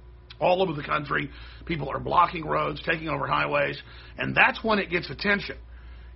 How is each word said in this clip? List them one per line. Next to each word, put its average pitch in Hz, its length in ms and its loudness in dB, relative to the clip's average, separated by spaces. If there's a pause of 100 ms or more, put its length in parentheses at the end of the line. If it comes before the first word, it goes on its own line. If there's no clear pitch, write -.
(400)
All 180 220 4
over 170 100 2
the 143 100 -6
country, 147 480 -2 (360)
people 143 240 -2
are 131 100 -4
blocking 160 460 4
roads, 151 360 0
taking 160 280 -2
over 139 160 -2
highways, 143 520 0 (380)
and 131 180 -2
that's 220 300 4
when 214 140 4
it 180 100 0
gets 165 220 -2
attention. 202 480 -2 (580)